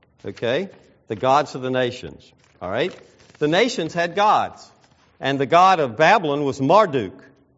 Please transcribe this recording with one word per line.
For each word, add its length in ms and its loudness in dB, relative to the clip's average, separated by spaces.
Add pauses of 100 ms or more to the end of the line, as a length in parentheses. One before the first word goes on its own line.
(240)
Okay? 460 -4 (380)
The 100 -8
gods 360 0
of 80 -12
the 80 -6
nations. 640 -6 (300)
All 100 -10
right? 260 -6 (420)
The 100 -2
nations 440 -2
had 220 -4
gods. 560 -2 (480)
And 180 -2
the 80 -2
god 360 4
of 160 -4
Babylon 480 2
was 160 -4
Marduk. 640 2 (340)